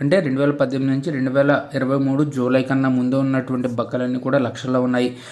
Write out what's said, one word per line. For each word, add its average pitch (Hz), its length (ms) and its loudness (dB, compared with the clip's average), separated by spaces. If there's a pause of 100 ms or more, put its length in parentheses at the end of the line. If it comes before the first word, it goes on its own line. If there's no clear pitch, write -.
అంటే 160 180 4
రెండు 135 200 -2
వేల 143 120 2
పద్దెనిమిది 135 440 0
నుంచి 139 160 -4
రెండు 131 180 -2
వేల 139 320 4 (140)
ఇరవై 135 220 0
మూడు 135 260 0
జూలై 127 400 2
కన్నా 135 260 0
ముందు 127 260 0
ఉన్నటువంటి 131 520 -2
బకాయిలన్నీ 123 520 -4
కూడా 131 180 0
లక్షల్లో 127 440 -2
ఉన్నాయి. 123 360 0 (140)